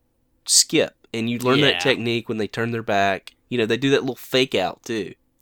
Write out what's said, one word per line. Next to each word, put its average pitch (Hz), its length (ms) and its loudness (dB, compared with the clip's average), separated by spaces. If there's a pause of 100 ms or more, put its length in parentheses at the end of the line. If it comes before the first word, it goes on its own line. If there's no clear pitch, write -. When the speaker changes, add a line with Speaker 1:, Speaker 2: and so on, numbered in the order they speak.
(460)
Speaker 1:
skip, - 480 2 (200)
and 113 160 -2
you 120 80 -4
learn 127 220 2
that 139 140 4
Speaker 2:
Yeah. - 40 -2
Speaker 1:
technique 117 500 0
when 110 100 -4
they 101 100 -4
turn 117 240 -4
their 113 100 -6
back. 98 520 0 (140)
You 123 100 -4
know, 110 80 2
they 113 120 0
do 135 120 0
that 139 120 4
little 127 140 -4
fake 131 380 -2
out, 90 280 -2
too. 101 320 -6 (280)